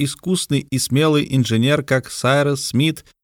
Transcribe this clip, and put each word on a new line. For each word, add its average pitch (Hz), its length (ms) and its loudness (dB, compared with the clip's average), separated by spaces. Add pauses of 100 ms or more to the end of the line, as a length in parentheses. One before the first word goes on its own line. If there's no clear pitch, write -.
искусный 147 600 -2
и 135 180 -4
смелый 147 520 2
инженер, 131 540 2
как 131 260 -2
Сайрес 139 560 0
Смит, 156 380 0 (200)